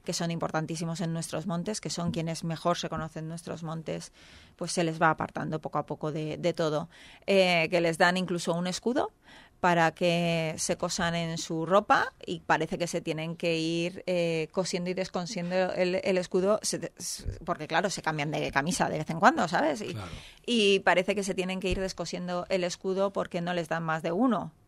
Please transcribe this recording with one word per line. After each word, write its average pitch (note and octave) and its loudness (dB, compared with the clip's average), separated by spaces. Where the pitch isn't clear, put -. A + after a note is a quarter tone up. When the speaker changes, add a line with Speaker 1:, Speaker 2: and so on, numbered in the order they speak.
Speaker 1:
que F#3 -4
son E3+ -2
importantísimos D#3+ -2
en E3 0
nuestros D#3+ -4
montes, F3 -2
que D#3 -8
son E3+ -2
quienes E3 -4
mejor E3+ 0
se E3+ -6
conocen D#3+ -8
nuestros E3 -10
montes, D#3+ -8
pues F3 -8
se F3+ 0
les D#3+ 0
va E3 6
apartando D#3 -4
poco - -6
a D3 -2
poco D3+ -4
de, D3+ -6
de E3 0
todo. D#3 0
Eh, F3+ 6
que E3+ 4
les E3 2
dan F3+ 6
incluso F3 -2
un F3 0
escudo A#3+ 0
para E3+ 6
que E3+ 2
se F3 -2
cosan E3+ -2
en E3 -2
su D#3+ -4
ropa A3 4
y E3+ -4
parece D#3+ 0
que E3 0
se E3+ -2
tienen D#3+ -4
que E3 0
ir, E3+ -2
eh, E3+ 0
cosiendo F3+ -2
y F#3 -2
descosiendo F3+ -2
el, F3+ 2
el F#3+ 2
escudo, F#3 2
se, - -4
se, - -8
porque D#3 -4
claro, F3 0
se D#3 -6
cambian D#3 -2
de D3 -2
camisa C#3+ 2
de D3 -2
vez D#3 -4
en D#3+ -4
cuando, G#3+ 6
¿sabes? A3 0
Y, - -6
Speaker 2:
Claro. F#2+ -8
Speaker 1:
y G3+ 6
parece F#3 4
que G3+ 0
se F#3+ -2
tienen F#3 -2
que F#3 -2
ir F3+ 0
descosiendo F3+ -4
el F#3 2
escudo F#3+ 0
porque F3+ -4
no F3 -2
les E3+ -2
dan E3 -2
más D#3+ 0
de E3+ -2
uno, G#3+ 2